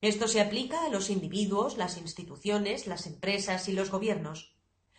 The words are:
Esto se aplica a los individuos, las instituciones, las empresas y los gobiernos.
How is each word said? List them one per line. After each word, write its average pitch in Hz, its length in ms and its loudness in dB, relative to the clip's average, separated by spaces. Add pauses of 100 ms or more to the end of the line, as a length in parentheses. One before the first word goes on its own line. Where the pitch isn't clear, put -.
Esto 214 260 2
se 220 140 4
aplica 254 440 2
a 302 40 2
los 202 200 0
individuos, 202 680 2
las 180 200 -2
instituciones, 202 920 -2
las 175 200 -6
empresas 190 600 -2
y - 20 0
los 190 180 2
gobiernos. 185 640 -2 (440)